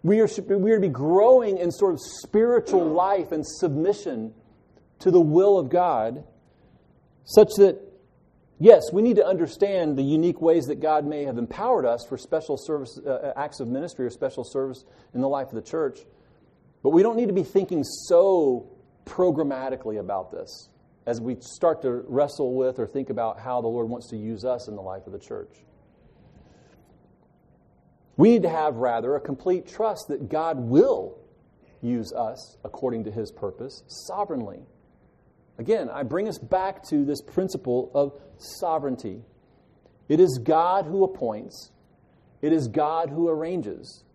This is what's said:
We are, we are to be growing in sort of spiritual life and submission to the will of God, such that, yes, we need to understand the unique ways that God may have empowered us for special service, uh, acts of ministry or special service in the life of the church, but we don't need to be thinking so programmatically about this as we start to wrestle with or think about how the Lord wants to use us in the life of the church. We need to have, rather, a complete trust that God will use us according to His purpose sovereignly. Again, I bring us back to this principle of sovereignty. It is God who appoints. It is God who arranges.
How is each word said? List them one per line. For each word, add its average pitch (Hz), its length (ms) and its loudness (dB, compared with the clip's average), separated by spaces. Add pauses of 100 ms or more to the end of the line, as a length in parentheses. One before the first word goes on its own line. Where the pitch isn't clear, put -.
We 208 160 4
are, 214 80 6 (220)
we 202 220 2
are 220 40 6
to 202 60 2
be 190 80 2
growing 190 680 4
in 175 140 -2
sort 185 220 0
of 147 80 -6
spiritual 220 840 2
life 180 460 0
and 151 160 -4
submission 180 840 -2 (680)
to 185 100 2
the 175 120 8
will 180 360 6
of 127 120 -2
God, 147 540 0 (1000)
such 214 340 6
that, 196 240 6 (800)
yes, 190 340 8
we 196 80 2
need 233 160 4
to - 80 4
understand 175 720 -2
the 135 60 0
unique 156 380 0
ways 160 240 2
that 139 140 -6
God 151 260 0
may 147 200 -6
have 123 120 -6
empowered 120 480 -2
us 120 220 -2
for 135 100 -10
special 156 400 -6
service, 143 480 -10
uh, 139 300 -6
acts 147 240 -10
of 123 80 -8
ministry 135 380 -8
or 117 40 -6
special 127 340 -8
service 131 420 -8 (280)
in 120 80 -4
the 135 80 -2
life 135 180 -4
of - 80 -16
the 110 60 -8
church, 156 380 -6 (840)
but 135 80 4
we 165 100 8
don't 226 160 2
need 240 100 2
to 202 60 -2
be 180 100 0
thinking 185 400 0
so 170 840 2 (360)
programmatically 135 960 -2
about 95 320 -6
this - 380 -16 (360)
as 117 160 -4
we 123 180 -6
start - 440 -2
to 127 80 -2 (160)
wrestle 135 480 -2
with 131 240 -2
or 113 80 -4
think 135 220 -8
about 113 300 -6
how 123 220 -6
the 117 60 -4
Lord 117 200 -4
wants 120 220 -12
to 113 80 -12
use 107 260 -10
us 123 240 -6
in 107 80 -14
the 98 60 -14
life 95 260 -12
of 92 60 -16
the 101 60 -14
church. - 440 -16 (2500)
We 202 140 8
need 233 100 6
to 180 80 0
have, 156 280 -2
rather, 120 380 -2
a 139 60 -4
complete 175 460 -4
trust - 420 -6
that 139 180 -8
God 156 320 -4
will 123 580 0 (640)
use 120 300 -6
us - 520 -10
according 113 420 -8
to 104 60 -10
His 107 200 -8
purpose 113 560 -12
sovereignly. 185 720 -10 (1000)
Again, 151 300 -2
I 139 140 -8
bring 175 240 -4
us 185 100 -10
back 185 520 -4
to 143 160 0
this 143 160 -4
principle 131 720 -4
of 143 180 0 (240)
sovereignty. 135 840 -6 (840)
It 156 100 4
is 147 240 6
God 170 420 2
who 190 180 0
appoints. - 680 -6 (680)
It 156 120 0
is 143 140 0
God 156 420 -2
who 165 200 -2
arranges. 156 720 -8 (120)